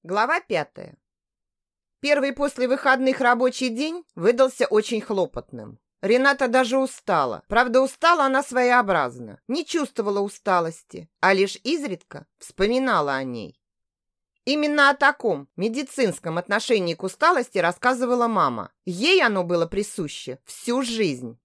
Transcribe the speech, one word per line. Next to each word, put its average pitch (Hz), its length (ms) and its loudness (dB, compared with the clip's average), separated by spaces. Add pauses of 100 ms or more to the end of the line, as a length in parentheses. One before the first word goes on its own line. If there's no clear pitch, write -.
Глава 226 380 0
пятая. - 560 -6 (1040)
Первый 277 320 2
после 277 360 -2
выходных 262 520 2
рабочий 247 480 2
день 311 360 -6 (100)
выдался 240 520 2
очень 214 340 0
хлопотным. 120 760 -6 (220)
Рената 262 480 2
даже 254 300 0
устала. 156 720 -2
Правда, 240 320 2
устала 311 440 2
она 269 180 2
своеобразно. 190 1040 0
Не 294 180 -4
чувствовала 208 540 -2
усталости, 180 920 -4 (100)
а 190 120 4
лишь 196 320 0
изредка 254 600 -6 (120)
вспоминала 202 760 0
о 135 100 -4
ней. 117 360 -10 (840)
Именно 294 460 2
о 277 40 0
таком 233 600 0
медицинском 220 840 -2
отношении 202 560 0
к - 80 -10
усталости 254 560 0
рассказывала 240 680 0
мама. 139 440 0 (120)
Ей 285 380 2
оно 196 220 0
было 170 220 0
присуще 165 760 -8
всю 247 380 -4
жизнь. 151 640 -4